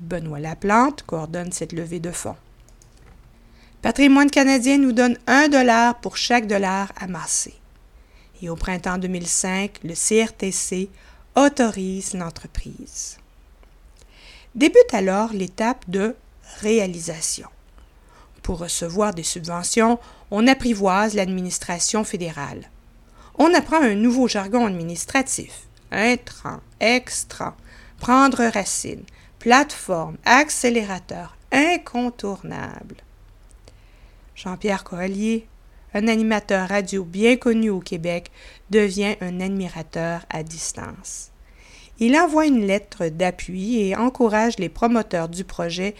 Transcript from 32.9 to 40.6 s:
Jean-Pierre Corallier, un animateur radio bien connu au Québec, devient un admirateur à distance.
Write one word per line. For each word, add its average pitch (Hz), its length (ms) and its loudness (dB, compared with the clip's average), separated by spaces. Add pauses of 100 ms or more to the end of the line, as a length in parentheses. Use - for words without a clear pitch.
Jean-Pierre 190 500 -6
Corallier, 196 640 -4 (460)
un 208 160 0
animateur 220 580 0
radio 196 380 -2
bien 208 320 2
connu 226 320 0
au 190 120 -2
Québec, 175 500 -6 (400)
devient 202 500 2
un 180 220 -6
admirateur 170 880 -6
à 160 120 -8
distance. - 880 -12 (680)